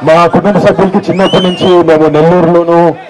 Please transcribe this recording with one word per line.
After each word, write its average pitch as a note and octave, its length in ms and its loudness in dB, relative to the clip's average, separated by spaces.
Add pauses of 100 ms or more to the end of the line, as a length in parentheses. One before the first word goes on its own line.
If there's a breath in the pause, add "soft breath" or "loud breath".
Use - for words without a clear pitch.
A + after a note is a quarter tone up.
మా E3 240 4
కుటుంబ F3+ 300 0
సభ్యులకి F#3+ 540 -2
చిన్నప్పటి F#3 320 -2
నుంచి F3+ 400 0
మేము D#3 240 2
నెల్లూరులోను, E3+ 880 0 (140)